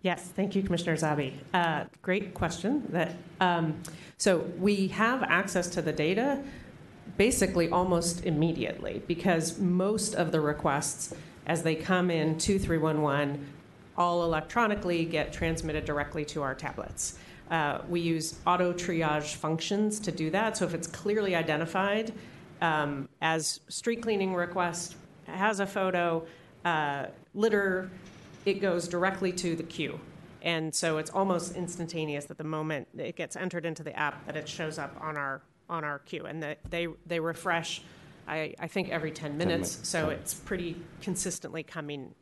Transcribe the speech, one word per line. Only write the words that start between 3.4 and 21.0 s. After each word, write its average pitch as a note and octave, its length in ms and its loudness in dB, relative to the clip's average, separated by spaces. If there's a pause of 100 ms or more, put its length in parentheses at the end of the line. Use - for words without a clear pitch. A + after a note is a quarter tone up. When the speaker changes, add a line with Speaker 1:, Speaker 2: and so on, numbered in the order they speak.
Speaker 1:
um, E3+ 400 4 (380)
so F#3 200 6 (200)
we G3 300 4
have A3+ 340 2
access F3+ 480 2
to E3+ 120 -2
the D3+ 100 0
data A#3 500 2 (760)
basically F#3+ 540 4
almost F3 540 2
immediately D3 840 0
because E3+ 520 2
most F#3+ 560 4
of D#3+ 180 2
the D#3 80 4
requests, D3 760 0 (320)
as E3+ 160 0
they D#3+ 120 4
come F3+ 360 2
in D#3+ 280 2
to G3 200 2
three E3 200 2
one D#3 240 4
one, C#3+ 440 2 (500)
all F3 260 2
electronically F3 800 2
get D#3+ 280 0
transmitted D#3+ 520 -2
directly D3 420 -2
to D3 160 -4
our C3+ 120 -2
tablets. - 640 -6 (320)
Uh, D#3 380 2
we F3 120 0
use E3 360 0 (100)
auto F3+ 260 4
triage D#3+ 640 0
functions G#3 640 0
to E3 120 -2
do D#3+ 180 -2
that. G#3+ 260 2
So F#3 80 0
if E3 100 -2
it's E3 120 -4
clearly G3+ 480 0